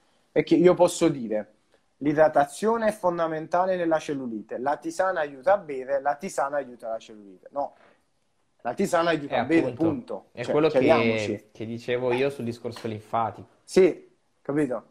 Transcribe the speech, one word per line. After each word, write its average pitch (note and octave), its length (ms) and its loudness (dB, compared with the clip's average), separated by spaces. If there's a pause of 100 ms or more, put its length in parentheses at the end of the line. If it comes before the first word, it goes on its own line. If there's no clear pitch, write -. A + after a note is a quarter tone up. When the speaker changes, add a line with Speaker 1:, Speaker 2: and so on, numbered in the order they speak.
(320)
Speaker 1:
perché D#3+ 240 2
io F3 200 6
posso E3+ 340 4
dire G#2+ 440 -4 (440)
l'idratazione D#3 880 2
è G#3 40 2
fondamentale F3 840 -2
nella E3 240 0
cellulite, B2 580 -8
la C#3 200 -2
tisana F3+ 440 -2
aiuta C#3+ 320 0
a G#3 40 6
bere, C#3 440 -4
la C#3+ 140 0
tisana D3 420 -4
aiuta B2 320 -8
la A2+ 100 -6
cellulite. G2+ 520 -20
No, C#3 220 -6 (880)
la B2 120 -6
tisana E3+ 360 2
aiuta C#3+ 260 -2
Speaker 2:
Eh, B2 40 2
Speaker 1:
a A#2 40 0
bere, D3 280 2
Speaker 2:
appunto, B2 120 -4
Speaker 1:
punto. A#2+ 480 -4
Speaker 2:
è A#2+ 120 -10
Speaker 1:
Cioè, B2 80 -4
Speaker 2:
quello D3+ 180 2
che, C#3+ 100 2
Speaker 1:
chiariamoci. A2+ 720 2
Speaker 2:
che A2 140 -12
dicevo B2 480 -4
io C3 160 0
sul C3+ 160 -6
discorso A#2+ 420 -8
linfatico. A2 600 -4 (160)
Speaker 1:
Sì, - 460 2 (320)
capito? C3+ 500 -4